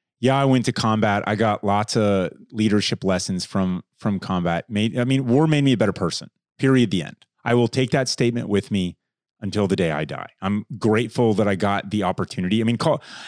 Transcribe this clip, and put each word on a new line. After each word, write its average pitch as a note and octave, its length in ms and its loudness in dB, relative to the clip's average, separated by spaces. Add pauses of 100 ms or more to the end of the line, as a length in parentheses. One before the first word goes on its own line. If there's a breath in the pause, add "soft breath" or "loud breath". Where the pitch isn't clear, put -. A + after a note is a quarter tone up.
(200)
yeah, C3+ 200 2
I C#3 40 4
went C3 200 4
to A#2+ 80 -2
combat. G#2+ 540 0
I G#2 80 -2
got G#2+ 280 0
lots G#2 340 0
of G2+ 360 0 (180)
leadership G#2+ 540 0
lessons F#2 400 -2
from, F#2 400 -2 (140)
from G2+ 200 -2
combat. F2 520 -4
Made, A2 280 -2
I B2 60 0
mean, C3+ 220 0
war C#3 200 4
made D3+ 160 2
me C#3 100 4
a A#2 40 2
better G2 160 2
person, - 380 -6 (280)
period, C3 320 4
the F2+ 120 -2
end. - 140 -14 (280)
I A#2 100 0
will A#2+ 140 4
take C3 220 -2
that C3+ 180 0
statement A#2 400 -2
with G2 220 -2
me F#2 260 -2 (440)
until G2+ 280 0
the F#2 80 2
day F2 140 0
I D2+ 160 -4
die. C#2 240 -12 (100)
I'm G2+ 240 -2 (140)
grateful A2+ 560 2
that G2+ 120 2
I G2+ 80 2
got G2 360 -2
the G#2 140 -2
opportunity. F#2 580 -2
I - 20 0
mean, A2+ 140 0
call, D3+ 240 0 (260 loud breath)